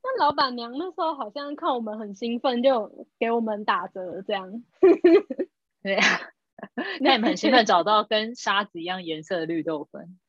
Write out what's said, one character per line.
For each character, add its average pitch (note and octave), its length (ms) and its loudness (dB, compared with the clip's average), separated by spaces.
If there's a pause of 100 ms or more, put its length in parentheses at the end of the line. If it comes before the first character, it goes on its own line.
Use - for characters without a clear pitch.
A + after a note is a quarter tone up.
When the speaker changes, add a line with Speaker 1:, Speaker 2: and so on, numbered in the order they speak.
Speaker 1:
那 C5 160 -4
老 D4+ 140 4
板 C4+ 240 -2
娘 A#3 160 -10
那 D#4 140 -8
时 F4 100 -12
候 E4 180 -2
好 A#3 160 -10
像 C#4+ 240 -10
看 D#4 180 -2
我 B3 60 -2
们 G#3+ 200 -8
很 G3+ 160 -10
兴 A#3 260 -6
奋， B3 220 0
就 B3 440 0 (120)
给 A3+ 120 -2
我 A#3 100 0
们 G#3+ 240 -4
打 F#3+ 220 0
折 F#3 360 -10
这 G#3 120 -6
样。 F#3+ 300 -10 (160)
<laughs> - 1000 4
Speaker 2:
对 G3 120 -2
啊， - 260 2 (800)
那 C4+ 120 4
你 A#3+ 80 4
们 A3+ 80 0
很 F#3+ 80 0
兴 C4+ 160 2
奋 A#3 120 8
找 F#3 200 4
到 G#3+ 180 4
跟 A3 320 -2
沙 G#3 300 -2
子 F3 160 -12
一 E3 40 -8
样 F#3 200 -6
颜 D#3+ 180 -8
色 F3+ 160 -4
的 D#3+ 80 -4
绿 E3 160 -4
豆 D#3 220 -6
粉。 E3+ 340 -18 (100)